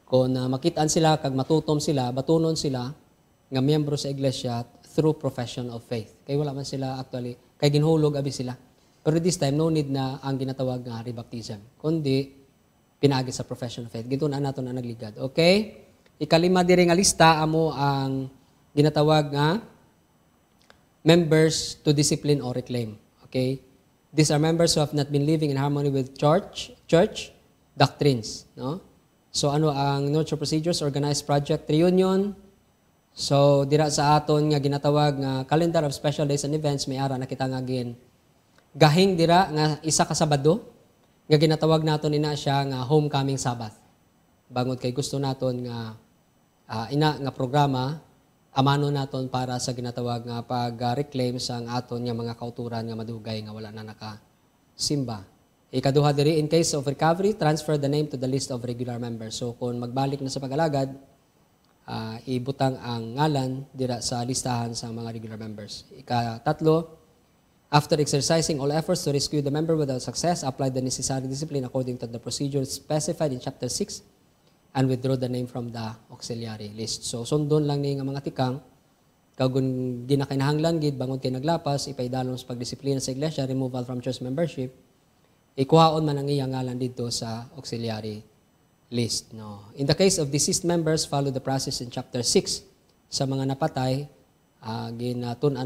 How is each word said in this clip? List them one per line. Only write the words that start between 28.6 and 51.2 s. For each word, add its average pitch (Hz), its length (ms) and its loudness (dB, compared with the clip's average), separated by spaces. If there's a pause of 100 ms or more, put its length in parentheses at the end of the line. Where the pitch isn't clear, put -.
So, - 160 0
ano 147 240 2
ang 139 400 0
nurture 156 240 0
procedures? 156 480 -2
Organized 143 400 0
project 147 480 0
reunion. 185 640 4 (800)
So, 139 480 4
dira 147 240 4
sa 147 320 4
aton 151 320 2
nga 147 80 2
ginatawag 143 640 2
nga 135 100 -2 (140)
calendar 165 400 2
of 139 80 -4
special 147 320 0
days 143 160 0
and 143 80 -2
events, 147 320 0
may 131 160 -4
ara 135 160 -2
na 127 80 -4
kita 131 240 -4
nga 131 160 -4
gin. 123 320 -4 (760)
Gahing 165 480 6
dira 165 320 6
nga 151 160 0 (160)
isa 160 240 2
ka 170 80 -2
Sabado, 151 480 4 (640)
nga 156 160 4
ginatawag 156 400 4
naton 151 320 0
ina 151 240 0
siya 139 320 0
nga 127 160 -4
homecoming 139 560 2
Sabbath. 120 320 -4 (720)
Bangod 127 320 -4
kay 123 160 -4
gusto 139 240 -4
naton 131 480 -4
nga, 117 320 -10 (720)
ah, 113 240 -6
ina 147 240 2
nga 135 160 -6
programa, 135 640 0 (560)
amano 143 400 2
naton 135 320 -4
para 127 320 -4
sa 123 160 -4
ginatawag 120 480 -6
nga 117 240 -8
pag-reclaim 123 960 -2